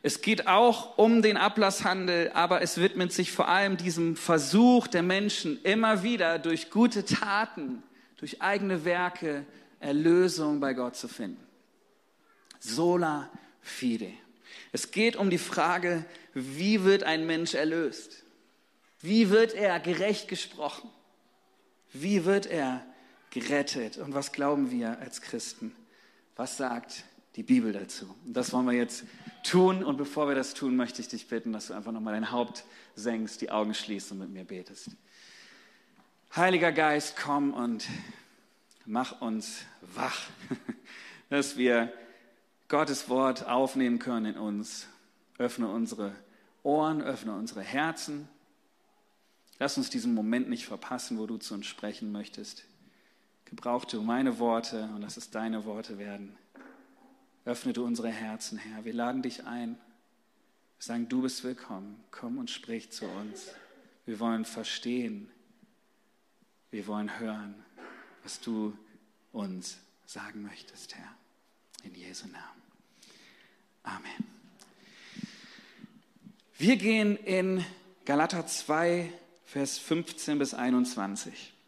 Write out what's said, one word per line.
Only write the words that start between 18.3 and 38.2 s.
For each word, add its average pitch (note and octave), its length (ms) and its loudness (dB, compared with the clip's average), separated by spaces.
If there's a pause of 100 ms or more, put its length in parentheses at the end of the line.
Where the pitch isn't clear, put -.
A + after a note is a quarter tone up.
Wie G3+ 300 6
wird A3+ 240 8
er F#3+ 260 2
gerecht F3+ 480 0
gesprochen? D#3+ 640 -8 (1040)
Wie F3 320 2
wird G3 180 4
er C3 400 -2 (460)
gerettet? C3 680 -2
Und C#3 160 -8
was C#3 200 -4
glauben C#3+ 380 2
wir A#2 280 -2
als - 240 -12
Christen? - 520 -10 (640)
Was B2 220 -8
sagt B2 460 -6 (320)
die - 60 -8
Bibel A#3 300 6
dazu? - 420 -8 (120)
Und A#2 80 -10
das B2 180 0
wollen B2+ 140 2
wir B2 80 4
jetzt A#2+ 300 0 (380)
tun. F#3 420 6
Und C#3 140 0
bevor C#3+ 300 0
wir C#3 60 2
das C3+ 200 0
tun, C3 220 2
möchte A#2+ 260 0
ich - 60 -10
dich - 200 -10
bitten, A#2 240 -2
dass G#2+ 140 -6
du F#2 80 -10
einfach G#2+ 180 -8
nochmal A2 220 -4
dein G#2+ 160 -2
Haupt B2 340 -2 (300)
senkst, A2 480 -4
die - 80 -6
Augen G#2+ 240 2
schließt G2+ 380 -6
und G2 80 -10
mit F#2 100 -10
mir F#2+ 140 -12
betest. F#2+ 440 -14 (1500)
Heiliger F3 380 4
Geist, D3 440 2
komm C#3+ 360 0
und A#2+ 340 -4 (1000)